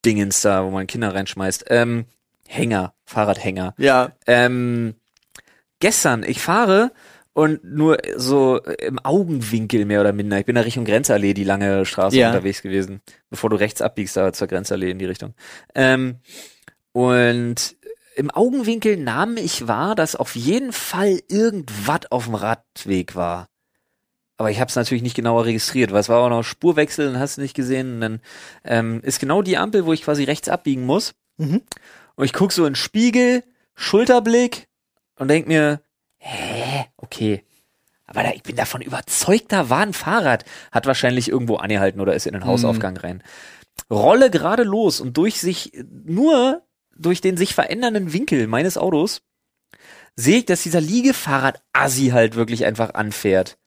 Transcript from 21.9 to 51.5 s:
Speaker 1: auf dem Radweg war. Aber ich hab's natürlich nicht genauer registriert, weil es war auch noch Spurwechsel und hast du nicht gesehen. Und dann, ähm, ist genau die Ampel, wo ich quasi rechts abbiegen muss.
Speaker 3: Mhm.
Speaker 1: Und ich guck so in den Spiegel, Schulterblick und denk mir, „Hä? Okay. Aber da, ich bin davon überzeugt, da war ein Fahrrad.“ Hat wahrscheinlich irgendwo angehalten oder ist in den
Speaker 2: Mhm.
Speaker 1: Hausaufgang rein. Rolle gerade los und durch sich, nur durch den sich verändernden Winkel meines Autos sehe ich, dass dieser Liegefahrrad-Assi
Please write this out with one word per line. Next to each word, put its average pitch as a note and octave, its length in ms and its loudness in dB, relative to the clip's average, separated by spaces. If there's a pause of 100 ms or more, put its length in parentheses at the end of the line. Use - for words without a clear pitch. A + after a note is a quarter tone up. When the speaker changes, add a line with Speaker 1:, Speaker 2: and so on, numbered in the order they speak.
Speaker 1:
auf A#2+ 140 -2
dem A2+ 100 -6
Radweg G2 800 -4
war. F2 320 -6 (920)
Aber A2 140 0
ich G#2+ 80 -4
hab's B2+ 160 -2
natürlich A#2+ 280 -2
nicht A#2+ 120 -6
genauer A#2 300 2
registriert, A2+ 460 0
weil G#2 100 2
es - 80 -2
war A#2 100 6
auch B2 100 4
noch A2+ 140 0
Spurwechsel D3+ 640 0
und B2+ 120 -4
hast C#3 180 -6
du C#3+ 40 -8
nicht C#3 140 -8
gesehen. C3 400 -4
Und A2+ 60 -6
dann, A2 180 -4 (440)
ähm, A2+ 400 -2
ist C3+ 160 -4
genau D3+ 220 0
die F3+ 160 0
Ampel, G3 280 0
wo D#3+ 80 2
ich D#3+ 100 -4
quasi D3 200 0
rechts C#3 260 -4
abbiegen C3 360 -2
muss. D#3 280 0 (240)
Speaker 3:
Mhm. D#3 240 -2 (540)
Speaker 1:
Und C3+ 100 0
ich - 80 -2
guck F#3+ 180 2
so E3+ 140 2
in C#3+ 60 0
den C3+ 40 -6
Spiegel, B3 680 2 (320)
Schulterblick A#3+ 920 2 (500)
und C3+ 120 -4
denk D#3 180 4
mir, D3+ 340 2 (360)
„Hä? B2+ 680 -8 (120)
Okay. G#2+ 460 -6 (600)
Aber - 180 -8
da, - 120 -2
ich - 80 -20
bin - 120 -10
davon - 260 -4
überzeugt, - 680 0
da F3 180 0
war B2+ 100 2
ein G3+ 140 -2
Fahrrad.“ D#3+ 520 0 (260)
Hat B2 140 -2
wahrscheinlich B2 440 0
irgendwo A#2 260 0
angehalten G2 460 -2
oder F#2+ 120 2
ist - 140 -4
in - 60 -8
den F#2 100 -8
Speaker 2:
Mhm. - 40 -4
Speaker 1:
Hausaufgang G#2 500 0
rein. F2+ 260 -12 (680)
Rolle F3 400 6
gerade F#3+ 340 0
los G#3 360 0
und B2+ 180 -4
durch G3 220 0
sich, - 320 -6 (340)
nur C4+ 560 2 (340)
durch E3+ 260 -2
den F#3 160 0
sich F#3+ 180 0
verändernden G#3 580 -2
Winkel E3 340 0
meines C#3 300 0
Autos F3 440 0 (920)
sehe D3+ 240 4
ich, A#3+ 60 -4
dass F3+ 160 0
dieser E3+ 200 0
Liegefahrrad-Assi C#3 1300 0